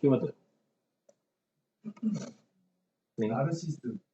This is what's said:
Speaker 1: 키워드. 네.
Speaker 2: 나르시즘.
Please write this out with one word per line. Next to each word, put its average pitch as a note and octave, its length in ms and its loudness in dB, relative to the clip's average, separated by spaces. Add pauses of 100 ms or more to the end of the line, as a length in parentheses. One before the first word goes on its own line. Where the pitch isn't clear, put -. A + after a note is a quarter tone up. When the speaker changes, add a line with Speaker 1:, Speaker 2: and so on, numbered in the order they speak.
Speaker 1:
키워드. B2+ 320 4 (2750)
네. A2 120 0
Speaker 2:
나르시즘. C#3 680 -2 (160)